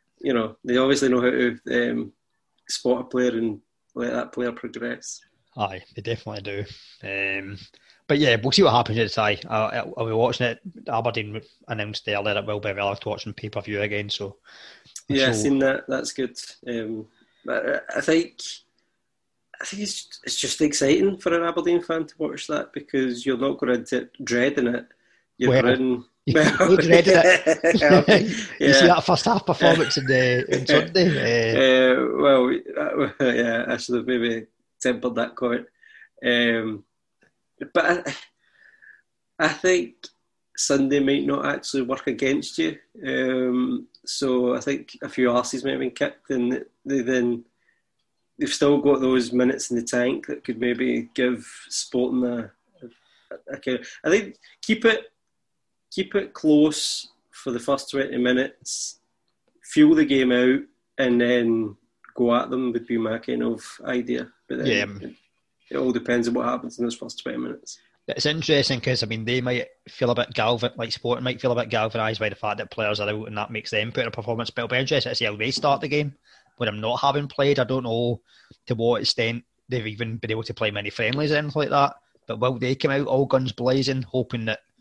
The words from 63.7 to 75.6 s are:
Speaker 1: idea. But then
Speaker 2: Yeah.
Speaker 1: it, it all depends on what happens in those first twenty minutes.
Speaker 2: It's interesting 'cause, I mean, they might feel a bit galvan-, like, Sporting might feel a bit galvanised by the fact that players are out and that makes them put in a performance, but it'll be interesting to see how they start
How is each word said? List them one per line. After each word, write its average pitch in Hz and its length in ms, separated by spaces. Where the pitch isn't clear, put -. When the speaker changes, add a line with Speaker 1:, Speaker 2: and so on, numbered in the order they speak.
Speaker 1:
idea. 123 460
But 127 100
then 127 80
Speaker 2:
Yeah. 101 420
Speaker 1:
it, - 60
it 143 60
all 131 160
depends 120 360
on 120 60
what 123 120
happens 123 320
in 120 60
those 117 120
first - 260
twenty - 160
minutes. - 400
Speaker 2:
It's - 180
interesting 147 540
'cause, 127 240
I - 20
mean, 110 180
they 123 160
might 123 280
feel 123 220
a 120 60
bit 120 180
galvan-, 117 420
like, 117 140
Sporting 120 320
might 127 180
feel 123 120
a - 20
bit 117 160
galvanised 110 480
by 110 100
the 101 60
fact 104 240
that 104 140
players 104 260
are 104 100
out 107 200
and 107 100
that 107 140
makes 107 180
them 110 220
put 135 80
in 113 80
a - 20
performance, 113 400
but 120 140
it'll 117 100
be 127 40
interesting 135 320
to 117 40
see 117 120
how 104 100
they 113 160
start 139 280